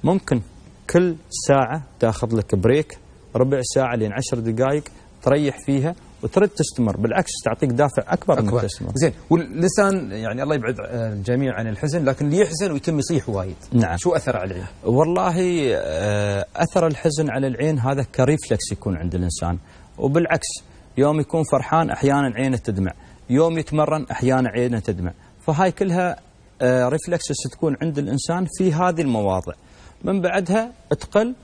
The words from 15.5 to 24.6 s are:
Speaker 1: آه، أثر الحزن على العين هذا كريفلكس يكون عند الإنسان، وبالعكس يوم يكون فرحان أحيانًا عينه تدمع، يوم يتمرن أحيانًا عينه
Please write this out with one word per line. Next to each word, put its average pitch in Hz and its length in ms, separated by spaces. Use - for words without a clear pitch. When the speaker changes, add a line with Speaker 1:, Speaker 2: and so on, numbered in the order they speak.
Speaker 1:
آه، 101 720
أثر 170 300
الحزن 151 440
على 135 160
العين 135 320
هذا 135 240
كريفلكس 127 720
يكون 98 240
عند 82 180
الإنسان، 87 440
وبالعكس 156 500
يوم 147 220
يكون 160 220
فرحان 151 380
أحيانًا 139 440
عينه 131 220
تدمع، 95 360
يوم 165 280
يتمرن 151 520
أحيانًا 127 380
عينه 120 300